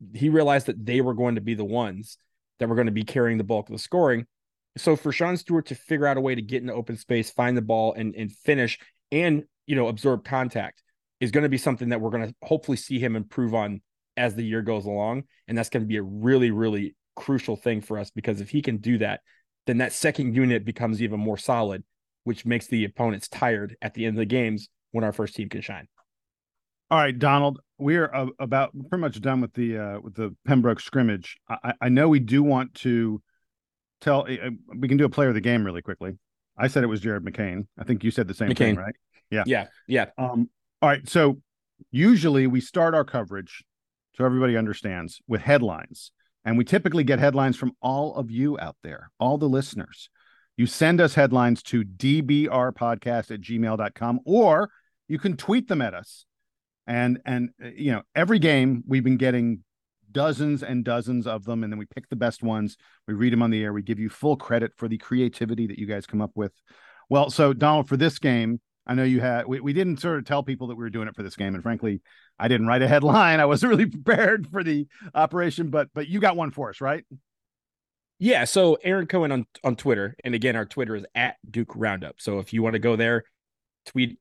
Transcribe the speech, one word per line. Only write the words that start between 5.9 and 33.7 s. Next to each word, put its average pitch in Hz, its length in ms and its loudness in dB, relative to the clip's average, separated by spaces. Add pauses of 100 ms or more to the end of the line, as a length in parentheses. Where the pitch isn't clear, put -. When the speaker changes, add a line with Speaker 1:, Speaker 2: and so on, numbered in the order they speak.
Speaker 1:
out 135 120 2
a - 20 -2
way 131 140 -2
to 120 80 -6
get 120 180 -6
into 123 140 -8
open 117 240 -8
space, 117 320 -2
find 123 260 0
the 120 60 0
ball, 113 320 0
and, 110 200 -6
and 107 160 -8
finish, 131 480 0 (320)
and, 151 340 0 (220)
you 139 80 -2
know, 123 140 2
absorb 117 360 0
contact 127 580 -4 (360)
is 123 120 -2
gonna 147 180 4
be 131 80 2
something 123 340 -2
that 120 100 0
we're 110 100 -2
gonna 113 320 -4
hopefully 156 340 -2
see - 220 -6
him 117 180 -2
improve 110 380 -4
on 104 260 -2 (380)
as 120 160 0
the 113 80 -6
year 110 180 -2
goes 107 240 -2
along. 104 380 -4 (260)
And 113 80 -4
that's 113 140 -4
gonna 110 160 -2
be 107 100 -2
a 104 60 -4
really, 113 480 2
really 104 440 -2 (200)
crucial 123 420 -4
thing 110 240 -2
for 107 180 -8
us, 101 120 -10
because 104 320 -4
if 101 80 -12
he 147 100 0
can 117 180 -4
do 113 200 0
that, 104 220 -2 (460)
then 120 120 0
that 127 160 -2
second 139 400 0
unit 120 300 2
becomes 113 360 -4
even 107 200 -2
more 107 180 -2
solid, 107 440 -2 (420)
which 120 200 -6
makes 117 220 -2
the 113 180 0
opponents 107 440 -4
tired 107 520 -2
at 107 140 -8
the 117 100 -6
end 110 120 -2
of 113 40 -2
the 110 60 0
games 110 420 -2 (240)
when 113 120 -2
our 104 80 -2
first 104 240 -6
team 104 120 -8
can - 140 -10
shine. - 260 -14 (1000)
Speaker 2:
All 160 80 6
right, 139 200 2
Donald, 143 420 4 (180)
we 143 180 2
are, 160 180 0
uh, 131 120 -2 (120)
about 135 340 0 (180)
pretty 180 100 -2
much 117 200 -4
done 135 200 0
with 117 140 -4
the, 117 240 -2
uh, 104 220 -6
with 101 140 -16
the 107 220 -6 (100)
Pembroke 123 340 4
scrimmage. 110 580 -2 (100)
I, 113 160 -8
I, 123 80 -4 (100)
I 123 60 0
know 139 200 6
we 147 120 6
do 127 220 2
want 131 320 0
to 113 460 -2 (800)